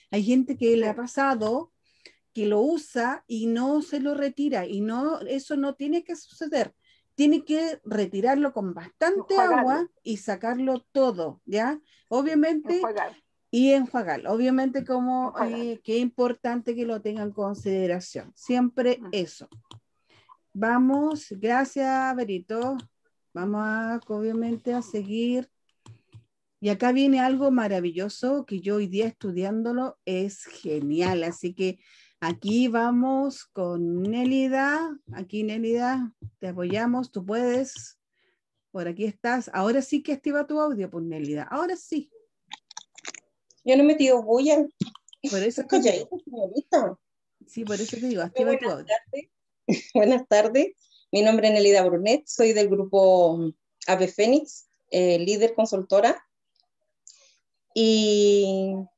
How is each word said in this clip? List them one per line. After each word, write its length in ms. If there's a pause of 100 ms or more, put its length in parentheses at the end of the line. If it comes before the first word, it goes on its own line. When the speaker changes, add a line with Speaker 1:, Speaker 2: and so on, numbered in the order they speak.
(100)
Speaker 1:
Hay 140
gente 320
que 200
le 120
ha 60
Speaker 2:
Sí. 20
Speaker 1:
pasado 760 (640)
que 120
lo 160
usa 640
y 180
no 340
se 200
lo 140
retira, 520
y 140
no, 400
eso 360
no 200
tiene 260
que 140
suceder. 580 (400)
Tiene 300
que 400
retirarlo 720
con 200
bastante 600
Speaker 2:
Enjuagarlo. 220 (120)
Speaker 1:
agua 200 (140)
y 140
sacarlo 640 (100)
todo, 540
¿ya? 340 (300)
Obviamente, 680
Speaker 2:
Enjuagar. 380 (380)
Speaker 1:
y 200
enjuagar. 560
Obviamente, 580
como, 440
Speaker 2:
Enjuagar. 280
Speaker 1:
eh, 240
que 140
es 60
importante 720
que 100
lo 160
tengan 260
en 60
consideración. 1000
Siempre 640
Speaker 2:
Ujú. 120
Speaker 1:
eso. 360 (1040)
Vamos, 800
gracias, 840
Berito. 600 (560)
Vamos 320
a, 440
obviamente, 640
a 80
seguir. 640 (1120)
Y 80
acá 240
viene 280
algo 300
maravilloso 960
que 140
yo 160
hoy 100
día 200
estudiándolo 960
es 400
genial. 800
Así 300
que 240 (420)
aquí 480
vamos 800
con 560
Nélida. 960 (160)
Aquí, 300
Nélida, 680 (260)
te 100
apoyamos, 640
tú 120
puedes. 720 (760)
Por 160
aquí 160
estás. 500
Ahora 280
sí 200
que 100
activa 340
tu 140
audio, 300
pues, 140
Nélida. 400
Ahora 320
sí. 340 (1500)
Speaker 3:
Yo 120
no 80
he 20
metido 360
bulla. 440 (640)
Speaker 1:
Por 120
eso 200
Speaker 3:
Estoy 200
Speaker 1:
te 100
digo. 160
Speaker 3:
calladita, 220
señorita. 680 (480)
Speaker 1:
Sí, 180
por 120
eso 200
te 120
digo, 140
Speaker 3:
Muy 60
Speaker 1:
activa 300
tu 60
Speaker 3:
buenas 100
Speaker 1:
audio. 120
Speaker 3:
tardes. 440 (380)
<laughs> 260
Buenas 340
tardes. 380 (460)
Mi 100
nombre 260
es 60
Nélida 300
Brunet, 420
soy 260
del 160
grupo 840 (340)
Ave 220
Fénix, 600 (220)
eh, 280
líder 360
consultora. 720 (1500)
Y, 1000 (240)